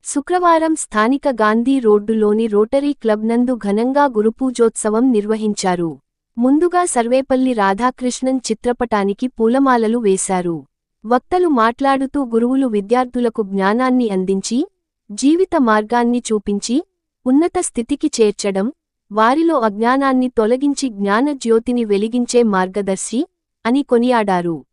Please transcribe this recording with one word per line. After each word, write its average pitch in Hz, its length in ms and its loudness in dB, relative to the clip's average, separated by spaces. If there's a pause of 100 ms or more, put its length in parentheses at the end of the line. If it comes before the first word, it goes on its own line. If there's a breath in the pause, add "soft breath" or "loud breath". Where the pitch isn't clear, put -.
శుక్రవారం 320 720 0
స్థానిక 240 520 -2
గాంధీ 233 500 2
రోడ్డులోని 214 680 2
రోటరీ 233 460 0
క్లబ్ 214 360 -2
నందు 247 280 0
ఘనంగా 233 480 0
గురుపూజోత్సవం 233 1080 0
నిర్వహించారు. 202 840 -2 (400)
ముందుగా 330 460 2
సర్వేపల్లి 262 680 0
రాధాకృష్ణన్ 247 840 -2
చిత్రపటానికి 233 920 -2
పూలమాలలు 240 720 2
వేశారు. 185 680 -2 (400)
వక్తలు 339 420 0
మాట్లాడుతూ 269 760 0
గురువులు 240 420 0
విద్యార్థులకు 233 760 -2
జ్ఞానాన్ని 220 680 0
అందించి, 196 580 -2 (440)
జీవిత 320 480 2
మార్గాన్ని 240 600 2 (100)
చూపించి, 214 520 -2 (420)
ఉన్నత 320 340 2
స్థితికి 285 500 -4 (100)
చేర్చడం, 208 520 0 (400)
వారిలో 277 480 2
అజ్ఞానాన్ని 254 680 0
తొలగించి 262 600 0
జ్ఞాన 208 440 0
జ్యోతిని 233 520 0
వెలిగించే 226 580 0
మార్గదర్శి 196 880 -2 (380)
అని 262 160 0
కొనియాడారు. 202 920 0